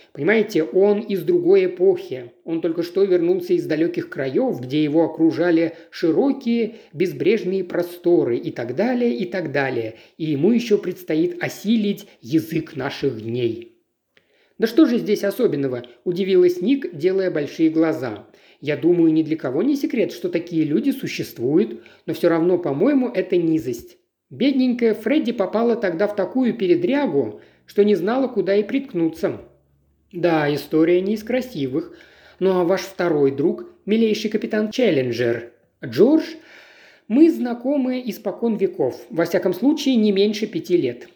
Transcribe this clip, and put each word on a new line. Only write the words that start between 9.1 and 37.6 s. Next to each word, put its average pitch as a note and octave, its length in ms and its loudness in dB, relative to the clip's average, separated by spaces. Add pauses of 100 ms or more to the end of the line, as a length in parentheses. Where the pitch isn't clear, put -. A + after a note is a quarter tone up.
и A#3 120 -4
так F3 260 -6
далее. C3 440 -4 (220)
И E3 60 -6
ему D#3 280 2
еще A3 260 2
предстоит F3 680 -4
осилить G3+ 640 -2 (140)
язык D#3 560 -2
наших C3 440 -4
дней». A2+ 520 -4 (840)
«Да A3+ 100 0
что D4+ 180 6
же A#3 140 2
здесь G3 260 -2
особенного?» C#3+ 580 -2 (220)
удивилась F3+ 560 2
Ник, A3+ 340 0
делая F#3 360 0
большие D#3 380 0
глаза. C#3 560 -2 (360)
«Я C#3+ 160 -2
думаю, E3 340 4
ни D#3 120 2
для D3+ 120 -4
кого D3 280 -2
не C#4 120 2
секрет, B3+ 380 -2
что - 160 -8
такие E3 340 -2
люди D3+ 280 0
существуют, C3+ 920 -2 (220)
но E3 80 -6
все E3+ 160 2
равно, E3 280 2
по-моему, A#3 520 0
это - 260 -2
низость. D#3+ 640 -2 (320)
Бедненькая A#3+ 640 2
Фредди A#3 380 0
попала A3 440 0
тогда G3 320 0
в G#3 80 -8
такую A3+ 380 0
передрягу, F3 880 0 (240)
что - 180 2
не G#3 120 4
знала, A3+ 320 0
куда G3 280 -2
и G#3+ 80 2
приткнуться». E3+ 760 -4 (680)
«Да, D#3+ 420 0
история E3 480 2
не G3+ 140 -2
из G#3+ 80 -8
красивых. D#3+ 720 -4 (420)
Ну F#3 120 2
а F#3 120 2
ваш F#3 180 0
второй D3 500 0
друг, C#3+ 380 -2 (160)
милейший G#3+ 440 0
капитан G#3+ 420 -2
Челленджер?» B2 800 0 (320)
«Джордж? G#3 400 4 (840)
Мы D4+ 220 6
знакомы B3+ 760 -4